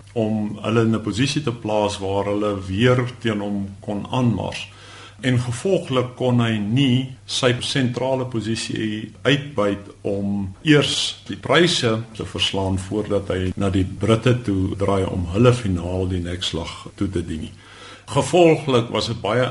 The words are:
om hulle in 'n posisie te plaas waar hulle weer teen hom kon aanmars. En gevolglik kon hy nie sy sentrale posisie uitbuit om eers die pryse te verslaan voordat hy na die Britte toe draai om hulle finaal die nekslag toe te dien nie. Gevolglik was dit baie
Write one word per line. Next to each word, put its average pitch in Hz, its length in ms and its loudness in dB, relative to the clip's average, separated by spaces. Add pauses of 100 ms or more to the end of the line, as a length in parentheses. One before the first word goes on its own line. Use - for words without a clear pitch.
(140)
om 107 480 -2
hulle 110 200 2
in 113 140 4
'n 101 60 -2
posisie 117 420 -2
te 120 100 -2
plaas 104 460 0
waar 98 260 0
hulle 104 320 0 (100)
weer 120 520 2
teen 107 200 0
hom 101 300 -4 (100)
kon 101 320 -6
aanmars. 117 600 0 (500)
En 127 180 2
gevolglik 127 800 -2
kon 123 240 2
hy 113 160 2
nie 123 580 2 (100)
sy - 340 0
sentrale 127 680 -2
posisie 110 840 -4 (100)
uitbuit 104 680 0 (100)
om 101 520 -2 (120)
eers 147 600 2
die 101 100 -8
pryse 139 540 2 (260)
te 101 80 -6
verslaan 95 540 -2
voordat 101 500 -2
hy 92 260 0
na 98 140 0
die 95 160 2
Britte 113 560 2
toe 95 360 0
draai 98 280 0
om 90 280 -4
hulle 120 200 6
finaal 92 560 -2
die 90 140 -2
nekslag 87 720 -6
toe 98 140 -2
te 92 160 -2
dien 80 220 -8
nie. - 60 -14 (580)
Gevolglik 139 800 4
was 107 160 -2
dit 117 140 -4
baie 120 300 2